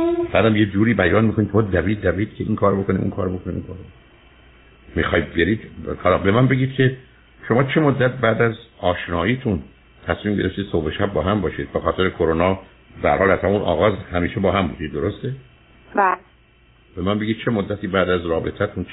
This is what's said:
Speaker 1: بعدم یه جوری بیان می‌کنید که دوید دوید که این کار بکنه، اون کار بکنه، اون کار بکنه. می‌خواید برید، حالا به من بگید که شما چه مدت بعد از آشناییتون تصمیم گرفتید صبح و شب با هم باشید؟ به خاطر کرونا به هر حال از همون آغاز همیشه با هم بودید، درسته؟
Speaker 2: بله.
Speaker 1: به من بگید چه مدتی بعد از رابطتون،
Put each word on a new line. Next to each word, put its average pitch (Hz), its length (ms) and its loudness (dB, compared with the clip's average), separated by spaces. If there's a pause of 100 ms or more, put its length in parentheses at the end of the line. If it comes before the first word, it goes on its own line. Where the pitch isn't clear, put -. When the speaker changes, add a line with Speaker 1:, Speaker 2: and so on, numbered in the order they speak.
(320)
Speaker 1:
بعدم 107 240 4
یه 107 100 4
جوری 101 280 2
بیان 95 300 2
می‌کنید 107 280 0
که 110 100 4
دوید 98 380 0
دوید 95 340 -2
که - 100 -8
این 107 120 -2
کار 98 180 2
بکنه، 98 260 0
اون 98 100 -2
کار 95 180 -4
بکنه، 92 260 -6
اون 87 80 -6
کار 87 140 -14
بکنه. - 100 -16 (1080)
می‌خواید 82 380 0
برید، 82 280 0 (420)
حالا 90 160 4
به 92 120 2
من 120 180 4
بگید 131 260 0
که 131 220 2 (520)
شما 123 160 2
چه 147 160 0
مدت 127 300 2
بعد 113 320 0
از 113 120 2 (260)
آشناییتون 90 840 0 (440)
تصمیم 101 300 -2
گرفتید 98 360 -2
صبح 80 140 0
و 78 40 -2
شب 101 220 -2
با 87 100 0
هم 101 180 2
باشید؟ 76 320 -4
به 82 80 -2
خاطر 85 300 0
کرونا 87 480 2 (440)
به 85 80 2
هر 73 60 4
حال 95 140 4
از 87 80 4
همون 98 240 0
آغاز 95 320 2 (180)
همیشه 87 280 -2
با 92 120 2
هم 92 160 2
بودید، 76 240 -8
درسته؟ 98 400 -4 (640)
Speaker 2:
بله. 185 220 2 (800)
Speaker 1:
به 87 60 -6
من 104 160 0
بگید 110 260 -2
چه 127 60 0
مدتی 101 360 -4
بعد 90 240 0
از 87 160 0
رابطتون، 82 680 -2